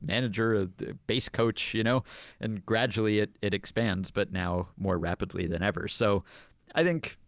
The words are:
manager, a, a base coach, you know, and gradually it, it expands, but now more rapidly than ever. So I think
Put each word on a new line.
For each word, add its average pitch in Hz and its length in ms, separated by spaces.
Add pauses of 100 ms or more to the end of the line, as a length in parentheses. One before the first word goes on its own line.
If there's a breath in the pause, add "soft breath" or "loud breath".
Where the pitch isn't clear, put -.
manager, 113 500
a, 104 80 (260)
a 95 60 (140)
base 120 200
coach, - 460
you 110 100
know, 120 200 (360 loud breath)
and 110 280
gradually 110 500
it, 104 140 (100)
it 101 140
expands, 101 560
but 101 200
now 90 360 (100)
more 92 220
rapidly 90 480
than 85 160
ever. 98 240
So 101 360 (520 loud breath)
I 160 80
think 170 340 (100)